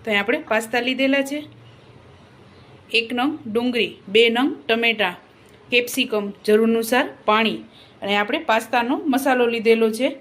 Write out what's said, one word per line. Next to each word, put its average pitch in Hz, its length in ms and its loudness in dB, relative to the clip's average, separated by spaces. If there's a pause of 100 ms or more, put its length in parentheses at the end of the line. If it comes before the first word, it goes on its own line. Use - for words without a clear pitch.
તો - 80 -20
અહીં 202 120 2
આપણે 240 180 0 (120)
પાસ્તા 226 360 0
લીધેલા 269 420 2
છે, 294 100 -6 (1600)
એક 226 80 -4 (100)
નંગ 277 160 -2 (200)
ડુંગળી, 240 360 -2 (240)
બે 226 100 8 (120)
નંગ 269 160 2 (160)
ટમેટા, 226 460 0 (580)
કેપ્સિકમ, 202 580 -2 (160)
જરૂર 220 260 4
અનુસાર 226 360 0 (240)
પાણી 214 260 2 (440)
અને 202 180 -2
આપણે 285 320 -2
પાસ્તાનો 233 500 0 (140)
મસાલો 262 400 2
લીધેલો 226 440 4
છે. - 220 0